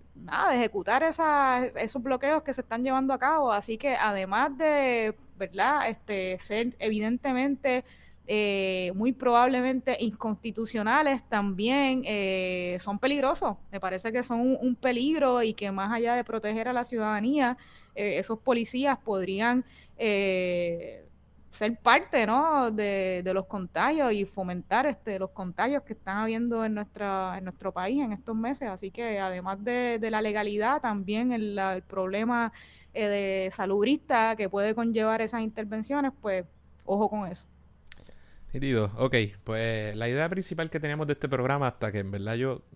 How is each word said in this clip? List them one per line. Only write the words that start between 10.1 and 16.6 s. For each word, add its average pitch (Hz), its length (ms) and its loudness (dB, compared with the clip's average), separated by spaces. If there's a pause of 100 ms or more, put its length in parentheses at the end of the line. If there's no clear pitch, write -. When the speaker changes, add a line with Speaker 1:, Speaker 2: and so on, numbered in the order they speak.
Speaker 1:
también, 240 760 2
eh, 185 760 -2
son 202 180 -6
peligrosos. 262 560 0 (160)
Me 196 80 -8
parece 185 320 -4
que 247 120 0
son 240 180 -2
un, 254 180 4
un 247 160 0
peligro 254 680 2
y 220 120 2
que 202 180 -4
más 196 220 -2
allá 233 220 0
de 247 100 -2
proteger 226 420 -4